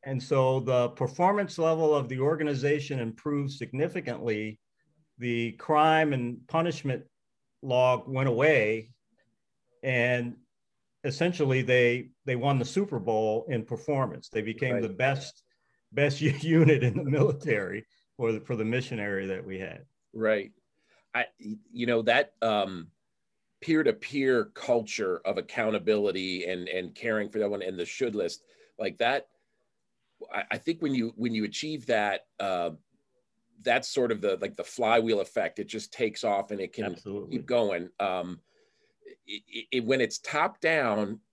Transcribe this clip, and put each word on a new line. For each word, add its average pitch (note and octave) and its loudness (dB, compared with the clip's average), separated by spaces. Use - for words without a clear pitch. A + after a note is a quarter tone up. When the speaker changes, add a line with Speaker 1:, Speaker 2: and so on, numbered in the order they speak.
Speaker 1:
And C3+ -4
so C3 2
the B2 2
performance F3+ 0
level D#3+ 4
of C3 0
the B2+ -4
organization C#3+ 0
improved C#3 -4
significantly. A#2+ -4
The A#2 -2
crime D#3 4
and B2 -4
punishment D#3+ -2
log B2+ 2
went C3+ 0
away, A2+ 4
and B2 2
essentially D3 2
they, B2 4
they B2+ -2
won C3+ 2
the - 0
Super G3 -2
Bowl A2 0
in A#2+ -2
performance. A#2+ -4
They A2 -4
became A2+ -2
Speaker 2:
Right. - 0
Speaker 1:
the A2 -2
best, C3 -2
best C#3+ 2
<laughs> D#3 2
u-, D3 4
unit D#3 6
in A#2 2
the - -2
military G#2+ 0
for A2+ 0
the, G#2+ -4
for A#2+ -6
the A2 -2
mission A#2+ -4
area G2+ -4
that F#2+ -6
we F#2+ -10
had. F#2 -12
Speaker 2:
Right. G#2+ 0
I, B2 -2
y-, G#2+ -12
you A#2+ -4
know, A#2 2
that, A#2+ 2
um, F#2+ 0
peer-to-peer C#3 2
culture G#2+ -2
of F#2+ -2
accountability F#2+ -2
and, F2+ -4
and F2+ -6
caring G#2+ -2
for G#2+ -6
that G2+ 0
one G2+ -4
and F#2 -6
the F2 -2
should A#2 -4
list, F2+ -4
like G2+ -4
that, B2+ 0
I, G2 -4
I - -4
think E3 -4
when C#3+ 0
you, A#2 0
when A2+ -2
you G#2+ 0
achieve D3 -6
that, G#2 0
uh, F2+ -2
that's B2 0
sort A#2+ 2
of G2+ -2
the, F#2+ 0
like, G2+ -6
the F#2 -8
flywheel A2+ 2
effect. F#2 -4
It G#2 -6
just - -10
takes A2 -4
off G2+ 0
and G2+ -6
it F#2 -8
can G#2+ -6
Speaker 1:
Absolutely. G2+ -8
Speaker 2:
keep - -8
going. G2 0
Um, F2+ -4
it, G#2 -12
it, A#2 -12
it, B2 0
when C3 2
it's A2+ 0
top D#3+ -2
down A2+ 0